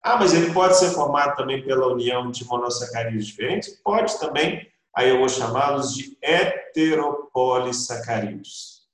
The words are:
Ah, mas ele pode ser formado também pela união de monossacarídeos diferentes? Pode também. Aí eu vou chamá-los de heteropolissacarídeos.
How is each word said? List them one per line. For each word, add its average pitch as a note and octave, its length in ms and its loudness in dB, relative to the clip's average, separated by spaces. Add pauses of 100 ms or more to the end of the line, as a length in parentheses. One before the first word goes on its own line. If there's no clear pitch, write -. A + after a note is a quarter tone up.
Ah, A#3+ 140 2
mas F#3 160 4
ele E3+ 180 4
pode F#3 260 6
ser F3+ 120 4
formado C#3+ 480 0
também C3+ 260 -4
pela C3 300 2
união B2 380 -2
de B2 140 -10
monossacarídeos A#2+ 800 -4
diferentes? - 560 -6
Pode F3+ 360 0
também. D3+ 480 -2 (260)
Aí B2+ 160 4
eu B2+ 100 4
vou B2+ 100 4
chamá-los C3 640 -2
de - 280 -10
heteropolissacarídeos. B2+ 2500 -2 (120)